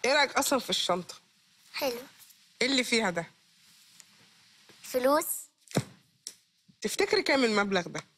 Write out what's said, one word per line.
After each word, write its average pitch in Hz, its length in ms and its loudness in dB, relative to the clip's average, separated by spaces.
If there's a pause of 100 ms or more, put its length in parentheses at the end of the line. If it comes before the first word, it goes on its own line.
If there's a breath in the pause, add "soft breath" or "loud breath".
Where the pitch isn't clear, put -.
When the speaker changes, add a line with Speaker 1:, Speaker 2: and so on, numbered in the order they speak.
Speaker 1:
إيه 262 80 4
رأيك 285 180 4
أصلًا 262 280 0
في - 100 -10
الشنطة؟ - 460 -2 (580)
Speaker 2:
حلو. 247 260 -4 (600)
Speaker 1:
إيه 247 60 2
اللي 262 160 2
فيها 226 260 2
ده؟ 170 160 -4 (1600)
Speaker 2:
فلوس. 269 420 2 (1600)
Speaker 1:
تفتكري 403 420 0
كام 269 200 4
المبلغ 202 380 2
ده؟ 151 220 -10 (140)